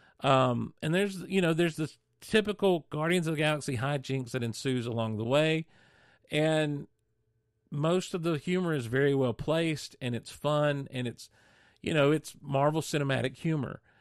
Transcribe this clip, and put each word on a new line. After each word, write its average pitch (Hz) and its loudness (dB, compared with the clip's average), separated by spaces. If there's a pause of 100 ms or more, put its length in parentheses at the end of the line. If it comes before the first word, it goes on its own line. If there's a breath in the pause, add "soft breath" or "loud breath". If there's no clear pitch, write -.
(200 soft breath)
um, 123 2
and 160 -2
there's, 190 -2
you 190 2
know, 165 4
there's 165 2
this 156 -6 (220)
typical 202 0
Guardians 165 0
of 160 0
the 147 -2
Galaxy 151 0
hijinks 131 -4
that 123 -2
ensues 120 -2
along 110 -2
the 110 -4
way. 156 2 (640 soft breath)
And 151 0 (840)
most 160 0
of 175 -4
the 165 0
humor 180 0
is 127 -2
very 139 2
well 131 2
placed, 160 -2
and 120 -4
it's - -8
fun, 147 -2
and 123 -6
it's, - -10 (500 soft breath)
you - -2
know, 143 6
it's 151 0
Marvel 143 2
Cinematic 135 -2
humor. 156 -2 (200 soft breath)